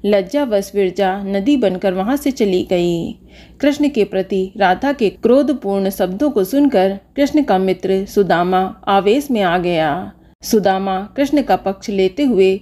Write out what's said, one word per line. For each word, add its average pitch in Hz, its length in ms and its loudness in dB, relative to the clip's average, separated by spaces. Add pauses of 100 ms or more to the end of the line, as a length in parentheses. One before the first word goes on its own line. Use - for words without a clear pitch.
लज्जावश 208 680 0
विरजा 190 500 0
नदी 196 320 0
बनकर 190 380 0
वहां 202 220 -2
से 277 160 -2
चली 196 380 0
गई। 175 420 0 (480)
कृष्ण 294 280 0
के 220 180 0
प्रति 190 500 -4
राधा 202 360 0
के 240 200 0
क्रोधपूर्ण 226 760 0
शब्दों 196 400 -2
को 196 140 0
सुनकर 285 540 2 (180)
कृष्ण 285 260 2
का 202 180 0
मित्र 190 460 -2
सुदामा 185 560 0 (260)
आवेश 233 420 2
में 220 120 0
आ 175 160 2
गया। 170 540 -2 (300)
सुदामा 190 560 0 (180)
कृष्ण 277 260 0
का 190 140 0
पक्ष 196 340 -6
लेते 190 340 0
हुए 190 240 4 (140)